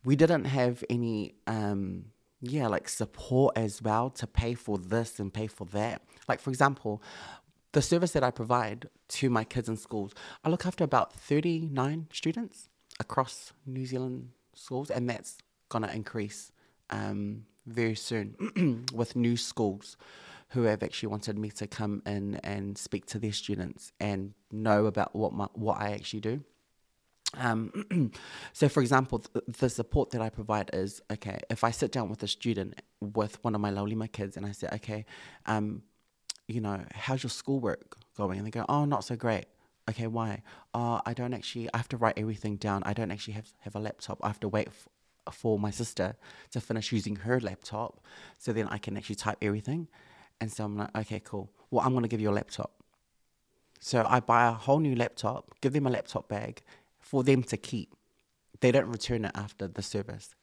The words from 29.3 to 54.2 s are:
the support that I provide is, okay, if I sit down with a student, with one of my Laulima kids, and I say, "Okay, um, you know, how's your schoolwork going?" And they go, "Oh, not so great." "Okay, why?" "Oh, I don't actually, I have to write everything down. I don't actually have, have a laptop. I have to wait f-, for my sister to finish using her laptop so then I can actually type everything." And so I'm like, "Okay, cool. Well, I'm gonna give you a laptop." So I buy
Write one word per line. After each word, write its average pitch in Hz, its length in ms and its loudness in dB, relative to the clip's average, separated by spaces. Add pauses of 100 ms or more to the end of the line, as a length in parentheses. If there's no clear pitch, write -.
the 127 100 4
support - 400 0
that 117 120 -2
I 110 80 0
provide 107 440 -2
is, 98 360 -2
okay, 104 300 -6 (100)
if - 140 0
I 117 80 6
sit 120 220 0
down 113 160 0
with 104 140 -6
a 101 40 -4
student, 104 540 -2 (180)
with 104 460 -2
one 113 100 2
of 104 60 2
my 104 100 2
Laulima 107 400 -2
kids, 98 240 -6
and 98 100 -6
I 101 60 -4
say, - 220 -6
"Okay, 107 320 -6 (400)
um, 107 380 0 (640)
you 110 120 -2
know, 101 240 -2 (100)
how's 131 300 -2
your 127 60 -4
schoolwork - 680 -2 (220)
going?" 95 200 0
And 101 80 -4
they 110 60 -4
go, 117 160 -2
"Oh, 147 160 4
not 143 220 0
so 123 100 -2
great." 110 300 0 (440)
"Okay, 113 180 -4
why?" 113 340 -2 (320)
"Oh, 120 320 2
I 120 80 -2
don't 123 200 -2
actually, 113 400 -6
I - 40 0
have 120 120 -2
to 127 80 -4
write 113 200 4
everything 107 400 -2
down. 101 260 0
I 101 80 -2
don't 101 200 -2
actually 104 240 -8
have, 110 140 -12 (100)
have - 160 -12
a 101 40 -4
laptop. - 420 -8
I 107 60 0
have 104 140 -4
to 104 80 -2
wait 107 180 0
f-, - 220 -20 (440)
for 110 240 2
my 104 140 0
sister 110 460 -4 (320)
to - 100 -4
finish 110 320 -4
using 104 240 0
her 113 240 2
laptop 107 600 -6 (380)
so - 120 -4
then 107 160 0
I 104 100 -4
can 101 200 -6
actually 104 180 -6
type 104 260 -2
everything." 117 460 -2 (540)
And 110 100 -4
so 107 140 -6
I'm 104 100 -4
like, 104 220 -4
"Okay, 107 260 -6
cool. 101 260 -8 (200)
Well, 120 160 4
I'm 127 80 4
gonna 120 160 2
give 113 100 0
you 107 100 2
a 101 120 4
laptop." - 320 -8 (1080)
So 117 260 4
I 123 140 6
buy 120 280 6